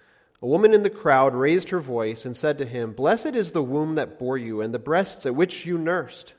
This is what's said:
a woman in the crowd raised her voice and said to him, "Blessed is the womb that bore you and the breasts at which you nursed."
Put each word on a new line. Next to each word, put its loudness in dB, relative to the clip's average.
a -6
woman 6
in 4
the 0
crowd 4
raised 2
her -2
voice -4
and -8
said -2
to -4
him, -6
"Blessed 0
is -2
the 0
womb -2
that -4
bore -2
you -6
and -4
the -4
breasts -2
at 0
which 0
you -2
nursed." -4